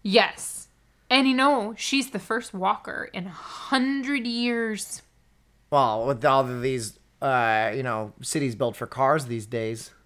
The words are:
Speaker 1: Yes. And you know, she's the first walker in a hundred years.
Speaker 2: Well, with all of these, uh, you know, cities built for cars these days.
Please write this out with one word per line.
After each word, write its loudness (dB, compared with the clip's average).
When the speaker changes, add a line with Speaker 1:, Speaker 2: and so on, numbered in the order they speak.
Speaker 1:
Yes. 0
And 6
you 4
know, 2
she's 0
the -6
first -6
walker -4
in -8
a -10
hundred -2
years. -2
Speaker 2:
Well, 2
with -2
all 6
of -4
these, -4
uh, 2
you -4
know, -4
cities -2
built -2
for -8
cars 2
these -6
days. -6